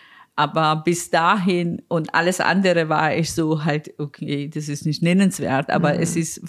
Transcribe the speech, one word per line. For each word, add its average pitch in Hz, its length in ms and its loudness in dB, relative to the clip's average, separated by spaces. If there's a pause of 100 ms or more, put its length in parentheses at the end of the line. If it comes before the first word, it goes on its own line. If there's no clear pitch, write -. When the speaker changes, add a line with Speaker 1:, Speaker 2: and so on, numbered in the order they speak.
(360)
Speaker 1:
Aber 156 480 0
bis 170 260 -2
dahin 175 760 2
und 165 300 -4
alles 175 240 2
andere 175 480 2
war 156 260 2
ich 160 180 -2
so 156 320 0
halt, 151 340 -4
okay, 143 500 -6
das 151 200 -8
ist 143 160 -8
nicht 151 160 -2
nennenswert, 170 680 2
aber 147 240 2
Speaker 2:
Mhm. - 60 -2
Speaker 1:
es 170 160 -2
ist, 165 320 -6